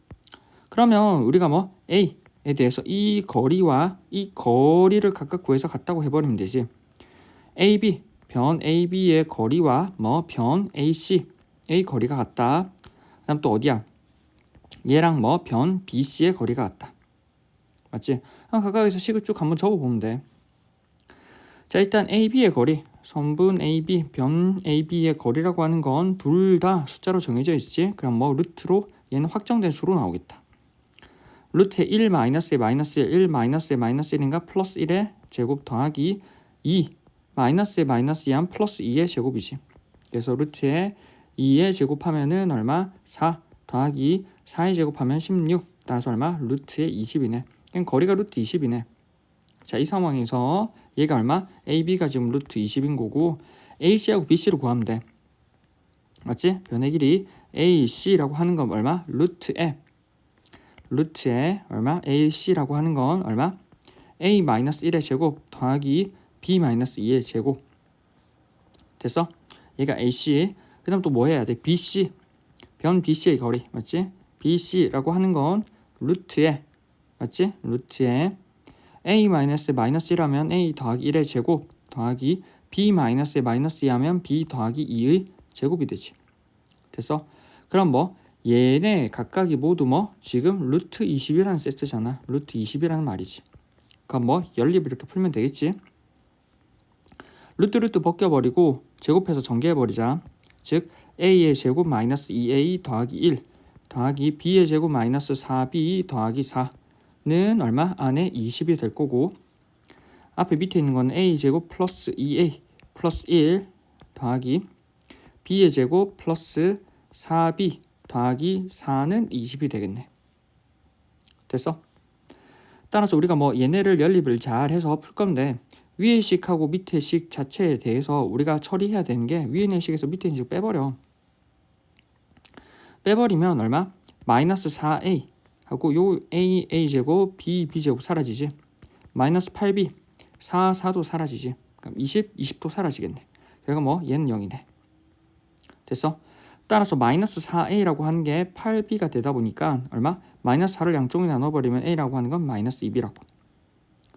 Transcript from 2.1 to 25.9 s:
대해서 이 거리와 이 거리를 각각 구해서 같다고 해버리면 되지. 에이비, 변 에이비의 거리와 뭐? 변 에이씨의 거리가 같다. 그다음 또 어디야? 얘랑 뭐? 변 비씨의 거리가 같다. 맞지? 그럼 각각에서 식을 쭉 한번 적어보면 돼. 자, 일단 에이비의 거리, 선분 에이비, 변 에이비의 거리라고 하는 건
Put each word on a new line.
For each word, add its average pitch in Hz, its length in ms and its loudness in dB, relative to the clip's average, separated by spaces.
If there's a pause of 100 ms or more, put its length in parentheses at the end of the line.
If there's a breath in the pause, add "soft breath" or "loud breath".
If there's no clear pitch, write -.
대해서 127 300 2
이 208 400 0
거리와 160 720 2 (140)
이 196 240 -6
거리를 175 760 4
각각 180 300 -8
구해서 135 240 0
같다고 160 360 -4
해버리면 147 320 0
되지. 117 320 -2 (880 soft breath)
에이비, 202 460 2 (260)
변 143 340 0
에이비의 170 680 2
거리와 151 720 0
뭐? 135 300 0
변 160 480 0
에이씨의 165 1080 -2
거리가 139 300 -2
같다. 131 560 -2 (500 loud breath)
그다음 147 200 -4
또 135 100 0
어디야? 113 320 0 (1040)
얘랑 156 340 4
뭐? 143 220 0
변 175 420 -2
비씨의 139 500 0
거리가 120 280 -4
같다. - 300 -12 (960)
맞지? 123 300 -4 (260 loud breath)
그럼 220 160 0
각각에서 202 360 0
식을 214 220 -2
쭉 208 180 -4
한번 160 160 0
적어보면 151 440 0
돼. 113 220 -4 (1500 loud breath)
자, 175 100 0
일단 196 300 2
에이비의 220 440 4
거리, 143 300 2 (200)
선분 156 580 0
에이비, 160 500 0
변 170 540 0
에이비의 156 520 0
거리라고 165 460 0
하는 160 180 0
건 165 360 0